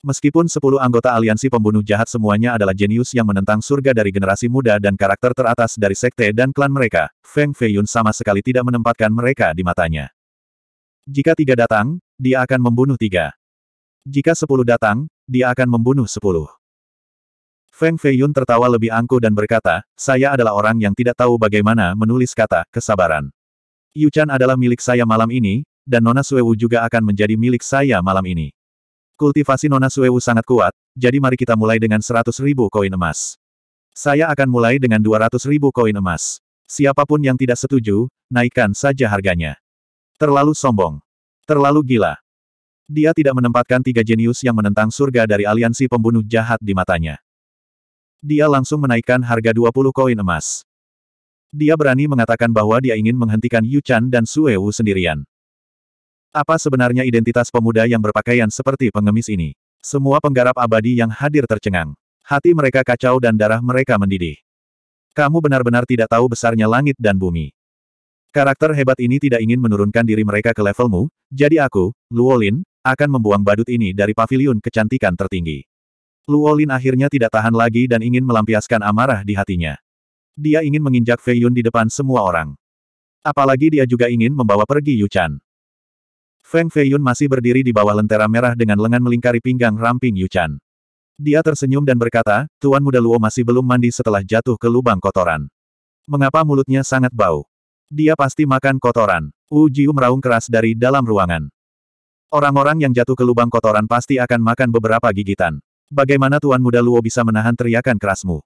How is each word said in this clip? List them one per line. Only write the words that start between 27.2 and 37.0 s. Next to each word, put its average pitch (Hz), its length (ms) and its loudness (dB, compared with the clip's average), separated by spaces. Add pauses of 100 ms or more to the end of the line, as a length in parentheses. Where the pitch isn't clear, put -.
milik 120 240 0
saya 135 400 0
malam 95 240 0
ini. 82 240 -4 (680)
Kultivasi 143 540 0
Nona 131 180 2
Suewu 127 320 0
sangat 117 240 0
kuat, 104 280 0 (200)
jadi 123 240 0
mari 131 220 0
kita 117 160 0
mulai 110 260 0
dengan 107 220 0
seratus 117 400 -2
ribu 131 260 0
koin 98 220 -2
emas. 87 480 -6 (540)
Saya 147 360 0
akan 139 220 0
mulai 120 260 2
dengan 113 240 2
dua 107 240 2
ratus 123 220 -2
ribu 143 260 2
koin 110 220 0
emas. 92 480 -6 (240)
Siapapun 143 560 0